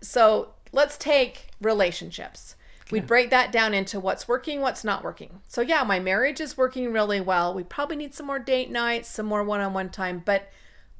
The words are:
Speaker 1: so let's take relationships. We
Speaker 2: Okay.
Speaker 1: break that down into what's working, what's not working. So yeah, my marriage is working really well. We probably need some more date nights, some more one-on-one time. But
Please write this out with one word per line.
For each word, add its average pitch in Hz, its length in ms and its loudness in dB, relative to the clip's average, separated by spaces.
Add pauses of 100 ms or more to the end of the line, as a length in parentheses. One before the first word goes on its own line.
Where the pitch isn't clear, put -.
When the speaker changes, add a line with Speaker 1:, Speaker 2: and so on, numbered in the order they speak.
Speaker 1:
so 214 520 4 (180)
let's 277 260 2
take 277 500 0 (120)
relationships. 190 960 -2 (360)
We 220 80 0
Speaker 2:
Okay. - 80 -4
Speaker 1:
break 240 240 4
that 254 200 4
down 220 220 2
into 196 260 -2
what's 185 280 -2
working, 269 340 -2
what's 262 220 -2
not 214 200 -2
working. 170 440 -10
So - 140 -4
yeah, 285 220 2
my 202 160 2
marriage 196 400 0
is 311 180 -6
working 254 360 0
really 208 260 2
well. 180 360 2
We 185 80 -4
probably 294 340 -4
need 294 160 -8
some 285 140 -8
more 277 100 -4
date 262 320 0
nights, 233 400 -2
some 214 160 -4
more 208 180 0
one-on-one 196 460 -2
time. 180 340 -6
But 196 260 2 (500)